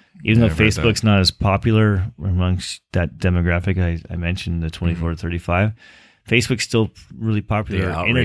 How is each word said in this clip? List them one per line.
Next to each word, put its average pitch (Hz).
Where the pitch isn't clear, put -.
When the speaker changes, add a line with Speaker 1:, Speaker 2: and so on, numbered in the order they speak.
Speaker 1:
Even 113
Speaker 2:
Yeah, 113
Speaker 1:
though 82
Speaker 2:
I've -
read 107
that. -
Speaker 1:
Facebook's 110
not 104
as 92
popular 104
amongst 90
that 82
demographic 90
I, 85
I 85
mentioned, 87
the 80
twenty-four 82
Speaker 2:
Mm-hmm. 80
Speaker 1:
to 78
thirty-five, 87
Facebook's -
still 113
really 110
popular 95
Speaker 3:
The 90
outrage 85